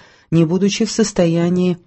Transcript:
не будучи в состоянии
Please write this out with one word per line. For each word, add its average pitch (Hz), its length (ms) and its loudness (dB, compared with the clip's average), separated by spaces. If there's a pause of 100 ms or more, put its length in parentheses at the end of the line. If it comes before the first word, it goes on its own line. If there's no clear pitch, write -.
(300)
не 165 140 4
будучи 190 400 0
в 214 80 -4
состоянии 180 960 0